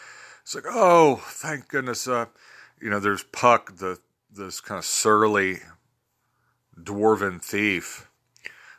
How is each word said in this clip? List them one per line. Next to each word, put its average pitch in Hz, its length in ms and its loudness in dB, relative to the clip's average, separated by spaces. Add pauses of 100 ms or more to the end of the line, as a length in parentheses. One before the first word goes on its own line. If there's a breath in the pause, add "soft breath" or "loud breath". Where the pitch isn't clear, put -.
(420 loud breath)
it's - 120 -14
like, - 120 -14
"Oh, 175 500 4
thank - 520 -12
goodness." 127 400 -6
Uh, 120 180 -2 (540 loud breath)
you - 80 -10
know, 104 100 0
there's 101 240 -2
Puck, 117 540 2
the, 92 220 -10 (340)
this 98 300 -16
kinda 92 200 -12
surly 104 800 2 (1200)
dwarven 101 640 0
thief. 101 640 -4 (720 loud breath)